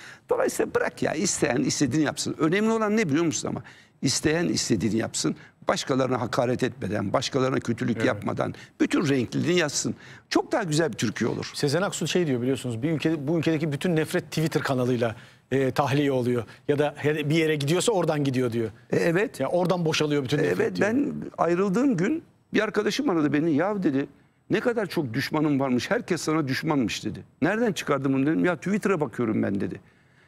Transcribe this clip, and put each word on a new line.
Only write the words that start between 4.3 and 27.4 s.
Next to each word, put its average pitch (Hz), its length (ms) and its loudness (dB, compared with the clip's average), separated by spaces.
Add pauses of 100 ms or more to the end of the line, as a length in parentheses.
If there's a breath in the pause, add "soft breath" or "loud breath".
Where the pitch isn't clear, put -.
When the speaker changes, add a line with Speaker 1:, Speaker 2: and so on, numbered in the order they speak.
Speaker 1:
istediğini 110 500 0
yapsın. 151 380 -2 (320 loud breath)
Başkalarına 127 540 0
hakaret 127 420 0
etmeden, 104 500 -2
başkalarına 131 460 0
kötülük 117 380 -2
Speaker 2:
Evet. 113 100 0
Speaker 1:
yapmadan 120 460 -2 (280 loud breath)
bütün 262 280 2
renkliliğini 139 500 0
yazsın. 135 360 -2 (340 loud breath)
Çok 359 220 0
daha 269 120 0
güzel 156 300 0
bir - 40 -10
Türkiye 113 320 -2
olur. - 240 -6
Speaker 2:
Sezen 147 280 0
Aksu 185 260 -4
şey 180 200 0
diyor 127 140 0
biliyorsunuz, 123 420 -4
bir 165 80 0
ülke, 156 360 -2
bu 165 120 2
ülkedeki 160 320 0
bütün 160 240 -2
nefret 156 280 0
Twitter 156 380 -2
kanalıyla 123 540 0 (380 loud breath)
e, 131 180 2
tahliye 139 400 0
oluyor. 123 320 0 (240 loud breath)
Ya 147 120 2
da 147 180 0
he-, 147 320 -2
bir 156 60 2
yere 156 200 2
gidiyorsa 160 360 0
oradan 165 320 0
gidiyor 127 280 0
diyor. 113 180 -2 (220 loud breath)
Speaker 1:
E, - 60 2
evet. 175 420 0
Speaker 2:
Ya 131 100 -2
oradan 175 360 0
boşalıyor 147 380 0
bütün 135 140 0
nefret 180 220 0
Speaker 1:
Evet, 196 160 -2
Speaker 2:
diyor. 190 140 0
Speaker 1:
ben 254 240 0 (240)
ayrıldığım 190 600 2
gün 247 260 -2 (300)
bir - 80 2
arkadaşım 214 480 0
aradı 151 240 2
beni. 151 220 2
"Ya," 190 280 0
dedi, 143 240 0 (420 soft breath)
"ne 190 100 0
kadar 226 260 0
çok 143 280 -4
düşmanın 147 460 0
varmış, 131 320 0
herkes 190 300 -2
sana 156 260 0
düşmanmış." 135 580 -2
dedi. 98 180 -8 (180)